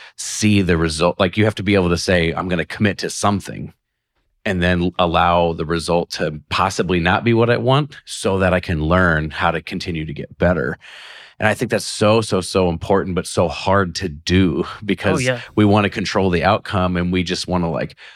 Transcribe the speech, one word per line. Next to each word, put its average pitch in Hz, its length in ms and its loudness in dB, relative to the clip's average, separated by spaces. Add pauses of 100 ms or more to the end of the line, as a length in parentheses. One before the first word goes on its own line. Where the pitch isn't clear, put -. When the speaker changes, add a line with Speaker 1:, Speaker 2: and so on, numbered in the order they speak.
(160)
Speaker 1:
see 104 460 0
the 87 140 2
result. 82 420 0
Like, 92 180 0
you 107 80 4
have 107 120 0
to 107 80 -6
be 101 100 2
able 90 140 4
to 85 80 2
say, 82 360 2
"I'm 85 160 -4
gonna 85 160 -2
commit - 340 -2
to 82 120 -6
something," - 640 -4 (720)
and 92 180 -2
then 87 360 2
allow 87 540 2
the 82 140 -6
result 85 460 -2
to 80 360 -4
possibly 92 520 0
not 92 240 0
be 117 100 2
what 113 160 4
I 117 60 2
want 131 480 0
so 98 340 -2
that 92 160 2
I 90 60 2
can 78 240 -2
learn 82 460 2
how 90 200 0
to 80 100 -2
continue 82 440 -8
to 78 100 -8
get - 240 -12
better. 85 400 0 (600)
And 107 100 0
I 104 60 2
think 113 160 -4
that's 104 140 -2
so, 107 380 2
so, 98 180 -2
so 90 300 0
important, 90 440 -2
but 87 120 -4
so 87 220 0
hard 95 480 0
to 98 120 -6
do 85 560 2 (200)
because 98 320 0
Speaker 2:
Oh, 127 160 0
yeah. 120 80 -6 (140)
Speaker 1:
we 107 120 4
wanna 101 240 4
control 95 400 0
the 82 140 0
outcome 92 520 0
and 87 160 0
we 92 120 2
just 85 240 -6
wanna, 87 220 0
like, 76 240 -4 (220)